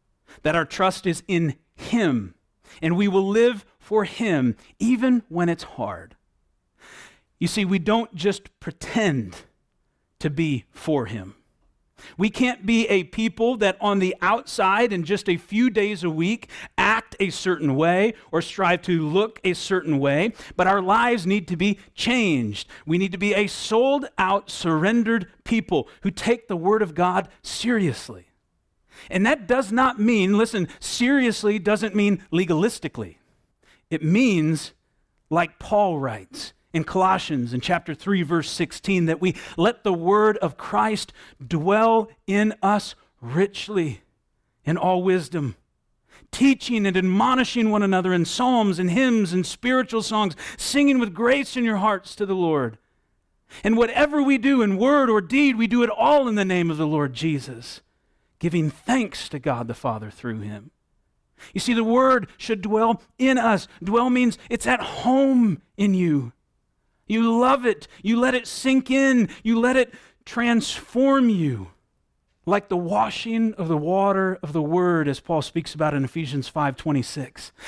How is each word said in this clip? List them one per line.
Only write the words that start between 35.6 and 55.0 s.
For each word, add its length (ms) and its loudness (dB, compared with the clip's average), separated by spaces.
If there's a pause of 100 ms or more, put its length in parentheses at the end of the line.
writes 540 -10 (180)
in 120 -2
Colossians 720 -2
in 80 -4
chapter 320 -4
three, 280 -2
verse 280 -2
sixteen, 560 -2
that 160 -2
we 120 0 (220)
let 300 0
the 80 2
word 460 2
of 180 -4
Christ 560 -2 (320)
dwell 640 2 (180)
in 340 2
us 340 0 (260)
richly 800 -4 (640)
in 120 -2
all 240 0
wisdom, 540 -2 (760)
teaching 540 0
and 120 0
admonishing 720 2
one 140 2
another 300 2
in 120 2
psalms 520 2
and 140 0
hymns 400 2
and 140 0
spiritual 580 -2
songs, 320 -2 (220)
singing 420 2
with 140 -2
grace 420 0
in 80 0
your 140 0
hearts 380 -2
to 100 -4
the 100 -2
Lord. 420 0 (840)
And 140 2
whatever 440 2
we 160 4
do 240 2
in 160 2
word 320 4